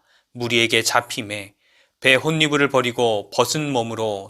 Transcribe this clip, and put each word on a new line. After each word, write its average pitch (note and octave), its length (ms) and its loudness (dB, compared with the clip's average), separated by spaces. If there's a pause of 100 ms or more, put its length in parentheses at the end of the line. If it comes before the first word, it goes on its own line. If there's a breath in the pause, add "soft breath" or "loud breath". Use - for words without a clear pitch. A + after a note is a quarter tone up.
(340)
무리에게 A#2 500 0
잡히매 G#2 720 -4 (460)
배 C3 140 6
혼니부를 D3 520 2
버리고 B2 680 0
벗은 C#3+ 380 -2
몸으로 A2 580 -4